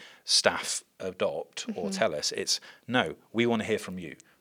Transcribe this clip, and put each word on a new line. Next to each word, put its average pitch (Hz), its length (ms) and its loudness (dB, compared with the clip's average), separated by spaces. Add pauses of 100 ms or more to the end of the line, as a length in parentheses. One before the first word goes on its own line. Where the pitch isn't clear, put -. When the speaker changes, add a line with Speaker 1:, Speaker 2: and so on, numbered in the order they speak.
(260)
Speaker 1:
staff - 580 2 (160)
adopt 90 680 -4
or - 60 -6
Speaker 2:
Mm-hmm. 101 180 -4
Speaker 1:
tell 95 240 0
us." - 160 -2
It's, - 280 0 (280)
"No, 110 300 2 (140)
we 117 140 4
wanna 113 200 2
hear 107 120 2
from 92 220 -8
you. 78 160 -10 (260)